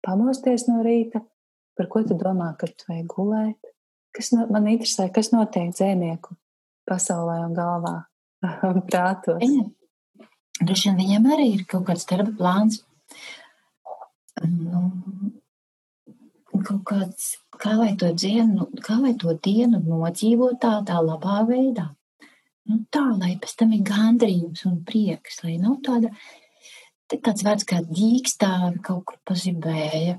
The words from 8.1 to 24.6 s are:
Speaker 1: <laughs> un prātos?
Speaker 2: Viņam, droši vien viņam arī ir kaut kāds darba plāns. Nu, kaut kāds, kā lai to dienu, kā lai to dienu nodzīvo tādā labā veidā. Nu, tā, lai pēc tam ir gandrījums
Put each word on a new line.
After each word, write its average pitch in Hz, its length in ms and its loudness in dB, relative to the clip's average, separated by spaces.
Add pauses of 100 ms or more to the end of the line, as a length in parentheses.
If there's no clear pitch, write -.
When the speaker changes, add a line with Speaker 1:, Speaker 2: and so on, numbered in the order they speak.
Speaker 1:
<laughs> 185 340 -2
un 185 140 2
prātos? 185 580 0
Speaker 2:
Viņam, 247 300 2 (840)
droši 185 360 2
vien 185 100 2
viņam 208 260 4
arī 294 220 4
ir 190 160 -2
kaut 180 240 -4
kāds 170 180 -2
darba 202 240 0
plāns. 208 520 2 (1500)
Nu, 170 480 -2 (1700)
kaut 196 300 -2
kāds, 190 520 -6 (140)
kā 214 260 -2
lai 220 200 2
to 175 160 0
dienu, 202 640 2
kā 220 240 -2
lai 262 160 2
to 165 200 -2
dienu 214 440 2
nodzīvo 175 760 2
tādā 208 440 0
labā 175 440 0
veidā. 233 460 0 (800)
Nu, 220 180 0
tā, 294 220 -2
lai 185 300 0
pēc - 160 -12
tam 226 220 4
ir 202 100 2
gandrījums 208 800 2